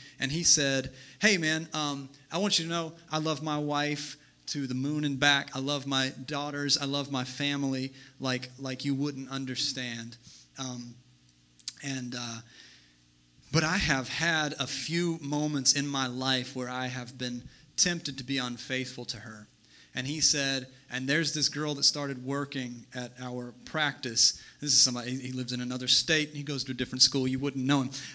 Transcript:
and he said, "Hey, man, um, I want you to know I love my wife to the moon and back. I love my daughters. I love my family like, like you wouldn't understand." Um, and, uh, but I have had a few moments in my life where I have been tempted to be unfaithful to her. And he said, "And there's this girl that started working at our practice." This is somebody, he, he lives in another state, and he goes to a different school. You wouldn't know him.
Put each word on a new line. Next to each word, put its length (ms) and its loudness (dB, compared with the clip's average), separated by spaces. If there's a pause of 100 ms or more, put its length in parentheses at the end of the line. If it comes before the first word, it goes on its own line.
(180)
and 140 0
he 100 0
said, 480 4 (300)
"Hey, 180 6
man, 340 0
um, 360 -2 (240)
I 60 -2
want 200 2
you 60 0
to 60 -4
know 220 -2 (180)
I 80 0
love 240 0
my 160 -2
wife 580 -2 (300)
to 220 -2
the 60 -2
moon 300 0
and 140 0
back. 380 6
I 20 -2
love 300 -2
my 240 2 (140)
daughters. 520 0
I 60 -2
love 260 -2
my 140 0
family 680 0 (280)
like, 280 0 (120)
like 240 -6
you 100 2
wouldn't 340 -2
understand." 880 -4 (400)
Um, 380 -8 (880)
and, 340 -4
uh, 220 -8 (1120)
but 120 4
I 120 2
have 320 2
had 500 2
a 80 -2
few 540 0
moments 520 2
in 140 0
my 200 0
life 480 -2
where 140 -4
I 180 -4
have 320 -8
been 240 -6 (340)
tempted 420 2
to 60 -8
be 140 -2
unfaithful 680 -4
to 120 -8
her. 300 -14 (480)
And 100 -2
he 140 -2
said, 480 2 (220)
"And 180 -2
there's 260 4
this 140 2
girl 260 -2
that 100 0
started 400 0
working 720 -4
at 260 -8
our 320 -6 (120)
practice." 760 0 (200)
This 140 2
is 60 8
somebody, 300 2
he, 80 -2 (100)
he 40 -6
lives 200 -4
in 80 -2
another 280 -2
state, 400 4
and 80 -12
he 80 -6
goes 200 -4
to 80 -4
a 20 -4
different 280 0
school. 240 6
You 140 0
wouldn't 240 -2
know 180 6
him. 80 -4 (240)